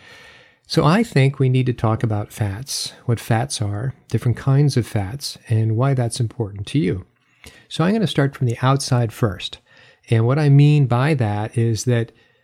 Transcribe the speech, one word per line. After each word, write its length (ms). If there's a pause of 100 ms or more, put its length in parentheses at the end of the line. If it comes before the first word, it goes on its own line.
(680)
So 160
I 200
think 360
we 80
need 200
to 60
talk 300
about 300
fats, 580 (140)
what 120
fats 440
are, 320 (160)
different 260
kinds 400
of 100
fats, 520 (100)
and 300
why 160
that's 260
important 480
to 100
you. 280 (640)
So 160
I'm 80
gonna 140
start 280
from 120
the 140
outside 520
first. 460 (500)
And 180
what 100
I 120
mean 360
by 280
that 440
is 280
that 260 (320)